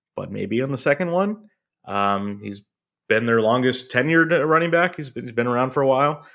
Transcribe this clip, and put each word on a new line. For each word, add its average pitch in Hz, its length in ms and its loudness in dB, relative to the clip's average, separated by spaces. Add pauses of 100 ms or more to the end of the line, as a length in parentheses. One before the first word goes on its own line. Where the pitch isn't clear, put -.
(160)
but 95 160 -10
maybe 101 300 -4
on 139 100 -6
the 131 60 -4
second 165 340 0
one. 202 360 -2 (380)
Um, 101 560 -2
he's 101 200 -12 (460)
been 113 180 2
their 117 140 4
longest 123 520 0
tenured 160 380 2 (160)
running 160 260 2
back. 180 240 0
He's 143 140 -10
been, 127 140 -10
he's 120 80 -12
been 117 140 0
around 123 240 0
for 143 120 0
a 135 40 2
while. 143 480 2